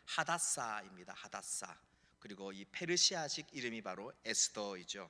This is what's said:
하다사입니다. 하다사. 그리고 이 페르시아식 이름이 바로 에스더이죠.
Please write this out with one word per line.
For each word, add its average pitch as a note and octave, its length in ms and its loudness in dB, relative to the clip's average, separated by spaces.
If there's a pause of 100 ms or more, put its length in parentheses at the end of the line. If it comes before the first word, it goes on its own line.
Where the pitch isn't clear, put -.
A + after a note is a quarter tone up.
하다사입니다. G#2 1080 0
하다사. G2 640 -6 (420)
그리고 G2 320 -8
이 G2 140 -10
페르시아식 E3 880 2
이름이 A#2+ 280 -2
바로 G2 300 -4 (140)
에스더이죠. G2+ 840 0